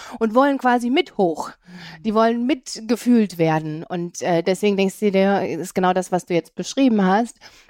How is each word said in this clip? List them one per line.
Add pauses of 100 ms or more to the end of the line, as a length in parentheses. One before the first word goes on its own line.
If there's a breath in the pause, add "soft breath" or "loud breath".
(180 loud breath)
und
wollen
quasi
mit
hoch. (540 loud breath)
Die
wollen
mitgefühlt
werden.
Und,
äh,
deswegen
denkst
du
dir,
ist
genau
das,
was
du
jetzt
beschrieben
hast, (320 soft breath)